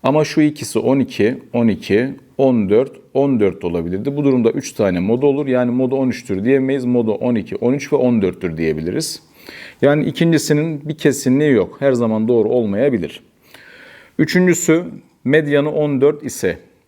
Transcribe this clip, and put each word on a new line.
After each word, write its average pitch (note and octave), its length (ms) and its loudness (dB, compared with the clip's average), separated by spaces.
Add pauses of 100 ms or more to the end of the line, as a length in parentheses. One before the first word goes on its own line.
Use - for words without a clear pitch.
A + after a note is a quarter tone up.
Ama D3+ 200 2
şu D3+ 180 0
ikisi D3 380 -2
on B2+ 200 0
iki, A#2+ 380 0 (160)
on A#2+ 140 2
iki, A2 480 0 (220)
on A#2+ 320 2
dört, A#2+ 220 2 (220)
on C3+ 260 0
dört F#2+ 220 0
de F2+ 60 -4
olabilirdi. F#2 500 -4
Bu D3 60 -4
durumda B2 280 2
üç - 200 -6
tane F#2 280 0
modu A#2 280 0
olur. C#3 200 0
Yani B2 240 0
modu B2+ 240 0
on C3 140 0
üçtür G2+ 360 -6
diyemeyiz. C3 400 0
Modu A#2+ 260 0
on A#2+ 240 -2
iki, G2 200 -6
on B2 180 0
üç C#3+ 200 -4
ve - 20 2
on B2 260 2
dörttür F2+ 360 -4
diyebiliriz. E2 680 -4 (580)
Yani C#3+ 240 2
ikincisinin D3+ 840 0
bir D3 80 -8
kesinliği C#3 540 2
yok. G2 280 2
Her C#3 140 2
zaman A2 340 0
doğru A#2 220 2
olmayabilir. A2+ 720 0 (1000)
Üçüncüsü F3 640 2 (400)
medyanı D3 480 2
on D3 300 0
dört D3 220 2
ise F#2+ 360 -4 (280)